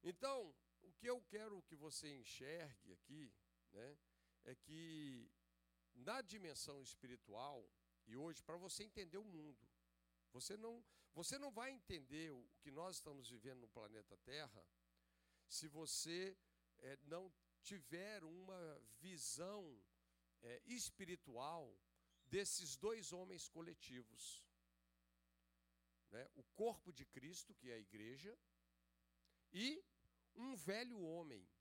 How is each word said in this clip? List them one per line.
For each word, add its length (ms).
Então, 500
o 120
que 140
eu 160
quero 400
que 120
você 400
enxergue 800
aqui, 400
né, 260
é 120
que 760
na 260
dimensão 600
espiritual, 880
e 120
hoje, 260
para 140
você 260
entender 340
o 60
mundo, 420
você 240
não, 260
você 240
não 140
vai 200
entender 600
o 180
que 120
nós 260
estamos 320
vivendo 320
no 80
planeta 480
Terra 500
se 200
você, 680
é, 240
não 280
tiver 640
uma 580
visão, 840
é, 240
espiritual 1080
desses 500
dois 380
homens 340
coletivos, 960
né? 260
O 80
corpo 360
de 140
Cristo, 500
que 140
é 60
a 40
igreja, 580
e 300
um 200
velho 440
homem 480